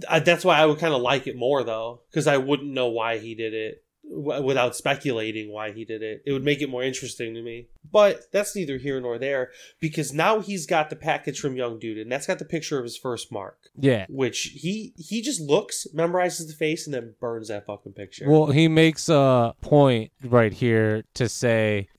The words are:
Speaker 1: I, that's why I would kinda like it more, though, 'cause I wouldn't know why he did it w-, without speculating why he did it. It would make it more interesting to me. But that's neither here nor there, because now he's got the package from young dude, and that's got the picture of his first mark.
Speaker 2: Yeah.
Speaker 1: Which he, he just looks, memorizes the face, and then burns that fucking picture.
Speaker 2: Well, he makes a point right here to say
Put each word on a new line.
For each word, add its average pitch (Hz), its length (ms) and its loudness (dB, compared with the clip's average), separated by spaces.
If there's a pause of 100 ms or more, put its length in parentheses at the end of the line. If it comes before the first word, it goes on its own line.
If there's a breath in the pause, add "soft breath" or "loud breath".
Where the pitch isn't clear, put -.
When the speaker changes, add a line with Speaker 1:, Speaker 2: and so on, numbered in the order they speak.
Speaker 1:
I, 160 80 2
that's 170 260 2
why 175 140 6
I 156 80 6
would 151 140 2
kinda 160 180 0
like 127 300 0
it 120 80 -8
more, 127 280 0
though, 113 380 -6 (100)
'cause 151 140 0
I 143 120 4
wouldn't 139 340 -2
know 131 160 0
why 113 320 -2
he 113 160 -12
did 110 180 -6
it 110 300 -8 (260)
w-, 147 340 -4
without 127 320 0
speculating 110 760 -4
why 107 200 -10
he 110 140 -12
did 107 160 -8
it. 107 240 -10
It 143 80 -2
would 135 100 -2
make 143 180 0
it 143 80 -6
more 127 140 -6
interesting 123 520 -6
to 117 80 -10
me. 117 240 -14 (220)
But 208 420 4
that's 202 240 -2
neither 143 240 -4
here 135 200 -4
nor 120 200 -6
there, 131 320 -4 (280 loud breath)
because 151 320 -4
now 175 280 2
he's 190 260 -6
got 156 240 0
the 156 60 -8
package 147 440 -4
from 135 160 -4
young 120 220 -6
dude, 110 220 -8
and 110 120 -8
that's 139 140 -4
got 185 140 -4
the 160 60 -8
picture 151 340 -4
of 123 40 -6
his 117 140 -10
first 120 340 -8
mark. 98 380 -12 (100)
Speaker 2:
Yeah. 123 300 2
Speaker 1:
Which 127 460 -4
he, 202 420 -8
he 208 240 -6
just 226 180 -4
looks, 156 540 0
memorizes 170 540 0
the 156 60 -16
face, 156 340 -2
and 147 60 -6
then 117 260 -8
burns 113 300 -6
that 104 180 -8
fucking 101 260 -12
picture. - 340 -8
Speaker 2:
Well, 151 200 6
he 151 200 6
makes 160 420 4
a 131 520 4
point 131 500 6 (120)
right 117 280 6
here 110 520 2 (100)
to 120 160 0
say 110 580 2 (120)